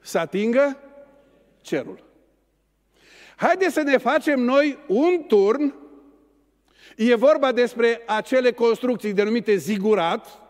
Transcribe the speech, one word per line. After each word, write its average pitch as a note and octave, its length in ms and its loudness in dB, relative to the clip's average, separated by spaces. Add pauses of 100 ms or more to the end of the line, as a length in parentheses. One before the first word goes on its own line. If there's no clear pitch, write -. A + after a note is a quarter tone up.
să - 180 -6
atingă A#3 600 -2 (800)
cerul.” - 440 -10 (1300)
Haideți F4 360 0
să D#4 100 -2
ne C#4 140 0
facem C#4 440 0
noi C4+ 460 0
un D#4 400 0
turn. A#3 480 2 (1200)
E A#3+ 180 2
vorba C4+ 380 2
despre A#3 540 0
acele A#3+ 460 0
construcții A#3 600 -2
denumite G#3 420 0
zigurat G3 960 -2